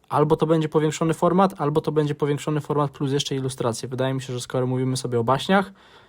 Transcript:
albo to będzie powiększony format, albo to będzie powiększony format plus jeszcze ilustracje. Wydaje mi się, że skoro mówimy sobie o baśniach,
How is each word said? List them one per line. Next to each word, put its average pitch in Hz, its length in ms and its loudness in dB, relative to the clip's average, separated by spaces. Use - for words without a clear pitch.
albo 151 280 2
to 160 100 0
będzie 156 220 2
powiększony 156 460 0
format, 185 440 2
albo 151 220 0
to 156 120 -2
będzie 151 220 0
powiększony 147 460 -2
format 143 300 -2
plus 135 220 -2
jeszcze 143 220 -2
ilustracje. 127 540 -4
Wydaje 131 260 -2
mi 131 80 -4
się, 127 100 -8
że 123 80 -6
skoro 127 260 -2
mówimy 127 300 0
sobie 123 240 -2
o 113 40 0
baśniach, 190 480 2